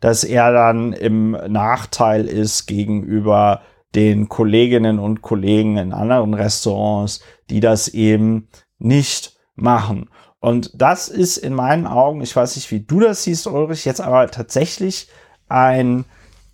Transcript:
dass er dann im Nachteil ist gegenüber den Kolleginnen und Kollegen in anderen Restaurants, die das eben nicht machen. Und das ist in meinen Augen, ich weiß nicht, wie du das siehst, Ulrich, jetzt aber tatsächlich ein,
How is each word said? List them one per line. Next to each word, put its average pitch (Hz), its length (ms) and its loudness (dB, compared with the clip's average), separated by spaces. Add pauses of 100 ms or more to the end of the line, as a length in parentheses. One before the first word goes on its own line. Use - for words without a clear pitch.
dass 113 240 2
er 120 260 4
dann 117 420 2
im 110 380 0
Nachteil 107 960 0
ist 107 400 -4
gegenüber 104 920 0 (340)
den 104 340 2
Kolleginnen 110 720 2
und 107 240 -4
Kollegen 107 540 0
in 92 160 -4
anderen 107 420 0
Restaurants, 104 840 -2 (300)
die 107 100 -2
das 110 260 2
eben 110 600 0 (320)
nicht - 560 0 (180)
machen. 113 560 -2 (300)
Und 120 340 -2
das 165 340 0
ist 180 280 -2
in 135 180 -8
meinen 139 320 0
Augen, 139 340 0
ich 120 140 -8
weiß 120 220 0
nicht, - 160 -12
wie 107 80 -4
du 143 180 -2
das 214 240 2
siehst, 165 240 -4
Ulrich, 151 380 -4
jetzt 135 160 -4
aber 127 280 2
tatsächlich 170 800 -6 (420)
ein, 127 560 2 (500)